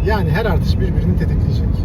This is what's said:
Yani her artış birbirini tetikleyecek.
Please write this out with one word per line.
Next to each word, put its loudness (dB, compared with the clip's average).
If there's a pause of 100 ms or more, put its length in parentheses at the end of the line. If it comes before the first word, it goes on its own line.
Yani 0
her 0
artış 0
birbirini 0
tetikleyecek. 0 (160)